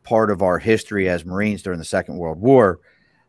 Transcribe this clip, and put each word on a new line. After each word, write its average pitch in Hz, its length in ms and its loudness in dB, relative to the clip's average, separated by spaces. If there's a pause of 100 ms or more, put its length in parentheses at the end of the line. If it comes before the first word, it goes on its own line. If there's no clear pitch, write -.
part 110 280 2
of 98 120 -2
our 90 160 2
history 101 500 -2
as 85 180 -4
Marines 98 360 -4
during 90 160 -8
the 80 60 -12
Second 90 320 -6
World 82 240 -8
War 110 400 4 (480)